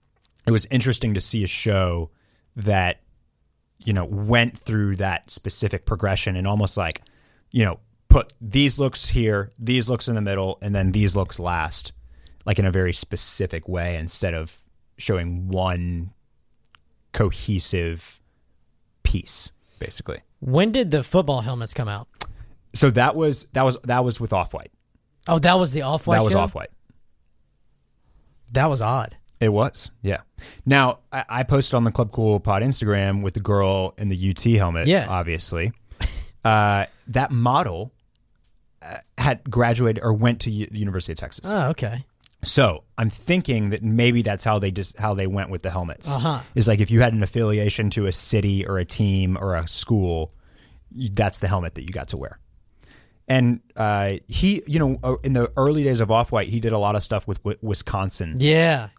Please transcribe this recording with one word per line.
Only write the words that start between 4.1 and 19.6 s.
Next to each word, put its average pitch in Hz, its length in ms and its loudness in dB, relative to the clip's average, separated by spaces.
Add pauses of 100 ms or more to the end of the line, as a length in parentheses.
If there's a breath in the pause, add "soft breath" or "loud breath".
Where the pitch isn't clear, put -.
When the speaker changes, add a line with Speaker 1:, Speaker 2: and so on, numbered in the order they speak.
Speaker 1:
through 101 380 -2
that 92 340 -4
specific - 560 -4
progression 95 500 -2
and 92 120 -2
almost, 104 300 0
like, 82 240 -6 (500 soft breath)
you 117 120 4
know, 87 140 -2 (300)
put 135 320 10
these 131 380 2
looks 135 280 -2
here, 107 520 0
these 120 320 0
looks 120 180 -2
in 117 60 0
the 107 80 0
middle, 98 400 -2
and 101 120 -4
then 95 180 2
these 101 220 2
looks 98 240 -2
last, 85 540 -4 (540 soft breath)
like, 101 120 0
in 95 60 2
a 92 80 2
very 90 220 0
specific - 760 -4
way 87 280 -4
instead 85 380 -4
of 87 220 -8 (400)
showing 90 520 -4
one 90 640 -2 (1040)
cohesive 87 1080 -2 (800)
piece, - 500 -2 (260)